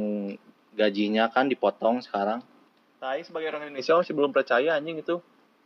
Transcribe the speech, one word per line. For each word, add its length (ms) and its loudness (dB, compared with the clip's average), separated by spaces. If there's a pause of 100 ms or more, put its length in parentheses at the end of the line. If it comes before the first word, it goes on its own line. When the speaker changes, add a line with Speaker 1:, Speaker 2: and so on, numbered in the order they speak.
(720)
Speaker 1:
gajinya 540 2
kan 200 2
dipotong 520 0
sekarang. 400 -4 (580)
Speaker 2:
Nah, 160 -6
Aing 100 -6
sebagai 280 -8
orang 180 -8
Indonesia 240 0
masih 200 2
belum 180 2
percaya 420 2
anjing 240 -4
itu 240 -4 (440)